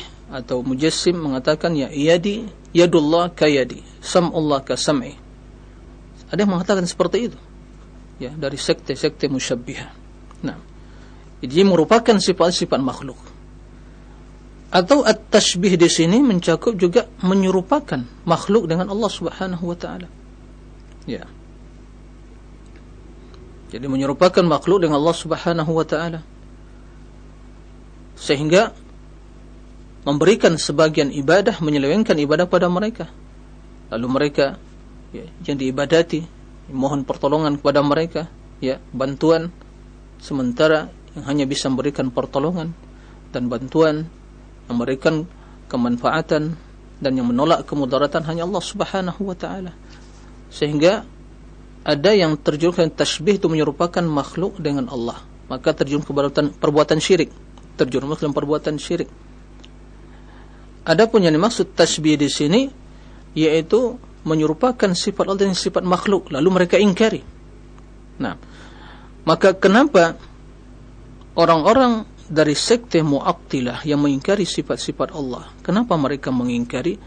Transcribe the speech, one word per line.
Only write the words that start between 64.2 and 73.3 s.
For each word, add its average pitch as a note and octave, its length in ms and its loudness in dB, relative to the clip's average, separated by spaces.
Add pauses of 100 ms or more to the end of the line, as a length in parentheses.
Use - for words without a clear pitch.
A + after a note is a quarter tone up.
menyerupakan D#3+ 720 0
sifat - 320 -2
Allah G3 160 -2
dengan F#3+ 160 0
sifat F3+ 240 -2
makhluk, F3+ 480 0
lalu D3+ 240 2
mereka F3+ 240 4
ingkari. G#3 400 2 (1040)
Nah, G#2 160 -8 (880)
maka F#3 320 4
kenapa G3 560 4 (1200)
orang-orang G#3 720 4 (160)
dari D3+ 320 2
sekte A3+ 480 0
Mu'attilah C3+ 800 -2